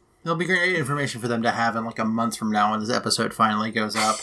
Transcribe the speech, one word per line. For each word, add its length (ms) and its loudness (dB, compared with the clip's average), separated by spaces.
It'll 100 0
be 120 -2
great 300 2
information 440 -2
for 80 -2
them 140 0
to 80 2
have 260 0
in, 80 -4
like, 140 -8
a 80 0
month 320 0
from 120 -2
now 200 4
when 100 0
this 100 -4
episode 440 0
finally 360 2
goes 240 -2
up. 280 2